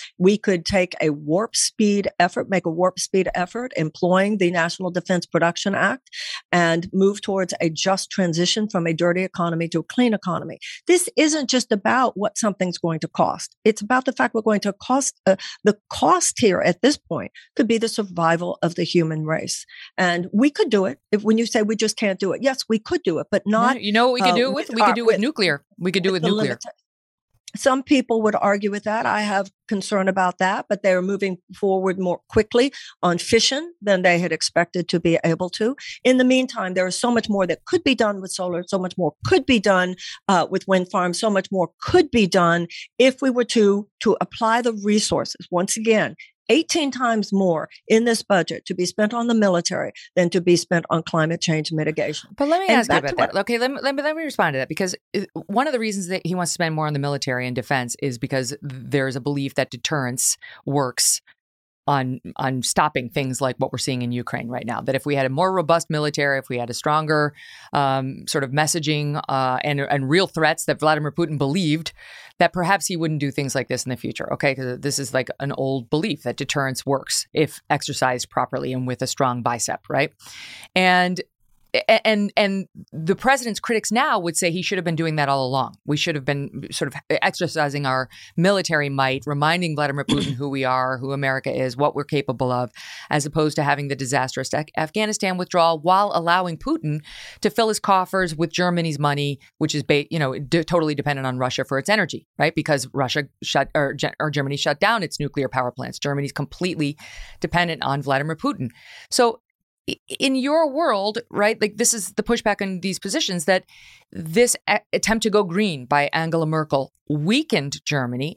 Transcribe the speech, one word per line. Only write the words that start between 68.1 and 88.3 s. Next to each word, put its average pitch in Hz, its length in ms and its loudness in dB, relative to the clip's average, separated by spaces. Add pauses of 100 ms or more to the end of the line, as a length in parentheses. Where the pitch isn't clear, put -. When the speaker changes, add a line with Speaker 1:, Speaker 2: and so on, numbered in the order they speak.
Speaker 2:
sort 139 160 -2
of 127 80 -6
messaging, 147 800 0
uh, 131 340 0
and, 143 160 -2
and 139 300 -2
real 175 180 4
threats 156 380 0
that 139 160 -2
Vladimir 151 320 0
Putin 156 240 -2
believed, 151 560 0 (460)
that 170 120 4
perhaps 185 360 0
he 180 100 -4
wouldn't 156 240 -2
do 139 100 -2
things 139 240 -4
like 127 140 -2
this 127 160 -4
in 131 40 -6
the 127 60 -4
future, - 380 -8
okay? 139 200 0
'Cause 123 280 -6
this 143 180 -2
is, 131 140 -8
like, 131 160 0 (100)
an 139 140 -4
old 135 360 -4
belief 156 340 -2
that - 120 -4
deterrence 135 500 -4
works - 480 -2
if - 360 0
exercised 131 600 -2
properly 131 440 -4
and 127 120 -4
with 123 160 -4
a 127 60 -2
strong 123 340 -2
bicep, 120 380 -6 (100)
right? 139 220 0 (640)
And 180 460 4 (520)
a-, - 340 2
and, 208 300 0
and 196 300 0 (240)
the 160 240 -2
president's 247 440 0
critics 220 320 -2
now 247 280 2
would 170 180 -4
say 175 140 0
he 175 100 -2
should 185 160 -2
have 175 80 -4
been 165 100 0
doing 160 220 -2
that 143 120 0
all 135 180 2
along. 131 280 -2 (100)
We 147 120 0
should 165 180 -2
have 135 100 -6
been 143 460 -6
sort 143 220 -4
of - 60 -12 (100)
exercising 147 760 -2
our 131 240 0 (260)